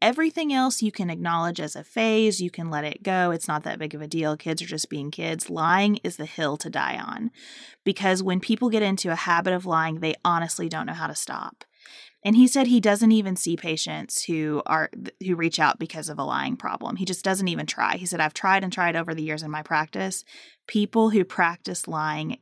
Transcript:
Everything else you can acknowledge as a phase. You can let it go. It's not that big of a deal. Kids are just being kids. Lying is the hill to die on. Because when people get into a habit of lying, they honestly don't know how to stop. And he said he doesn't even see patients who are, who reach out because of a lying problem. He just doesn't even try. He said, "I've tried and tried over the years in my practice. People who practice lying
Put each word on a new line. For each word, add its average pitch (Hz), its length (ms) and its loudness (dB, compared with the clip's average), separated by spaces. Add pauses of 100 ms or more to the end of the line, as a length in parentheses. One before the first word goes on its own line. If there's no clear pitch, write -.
Everything 311 500 2
else 262 300 2
you 214 100 2
can 185 200 -4
acknowledge 170 500 -2
as 151 160 -6
a 151 80 -12
phase. 220 560 2
You 180 100 -2
can 165 200 -6
let 151 120 -2
it 151 200 -8
go. 185 280 2
It's 165 160 -2
not 151 180 -2
that - 140 -6
big 156 160 -6
of 151 60 -10
a 151 60 -10
deal. 151 320 0
Kids 160 240 -4
are 165 40 -10
just 156 220 -6
being 147 220 -6
kids. 165 400 -6
Lying 180 520 4
is 175 140 -4
the 151 80 -6
hill 151 320 -2
to 156 140 -8
die 139 280 -2
on. - 320 -6 (540)
Because 190 380 2
when 185 180 0
people 226 300 0
get 214 120 2
into 190 300 0
a 165 40 -2
habit 180 360 2
of 180 140 -2
lying, 160 340 0
they 160 140 0 (100)
honestly 170 460 0
don't 160 160 -6
know 160 80 -6
how 160 140 -6
to 147 60 -10
stop. - 480 -8 (640)
And 214 120 6
he 254 100 12
said 262 220 4
he 240 120 8
doesn't 208 320 6
even 196 240 4
see 170 180 0
patients 160 720 -4
who 151 400 0
are, 156 240 0 (360)
who 180 120 2
reach 165 240 0
out 151 180 4
because 160 300 -8
of 147 100 -8
a 139 60 -4
lying 135 320 -2
problem. - 400 -6
He 185 80 -4
just 180 200 -4
doesn't 190 240 0
even 151 180 -4
try. - 320 -2
He 180 80 -8
said, 175 140 -4
"I've 156 140 0
tried 190 300 2
and 180 80 -4
tried 170 240 0
over 165 180 -4
the 160 80 -6
years 156 200 -4
in 156 80 -8
my 151 120 -6
practice. 175 640 -2 (420)
People 220 440 2
who 208 120 4
practice 180 640 -2
lying 156 560 -4